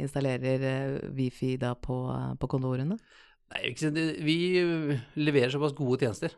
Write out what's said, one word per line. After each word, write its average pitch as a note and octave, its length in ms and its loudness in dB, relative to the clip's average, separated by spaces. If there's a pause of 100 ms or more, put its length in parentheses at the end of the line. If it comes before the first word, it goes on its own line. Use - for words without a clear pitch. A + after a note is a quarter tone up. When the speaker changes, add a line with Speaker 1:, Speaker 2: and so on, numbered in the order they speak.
Speaker 1:
installerer, C3 640 0
eh, C3+ 320 -2 (160)
wifi C3 460 -2
da B2 160 -2
på, B2+ 240 -4 (420)
på - 80 -2
kontorene? C3 480 -2 (560)
Speaker 2:
Nei, - 160 -6
ikke A#2+ 160 -4
sant, D#3 160 0
det, D#3+ 240 -2
vi, D#3 140 4 (180)
eh, E3 400 2 (240)
leverer C#3+ 320 4
såpass C#3+ 240 0
gode B2+ 240 2
tjenester C3+ 380 0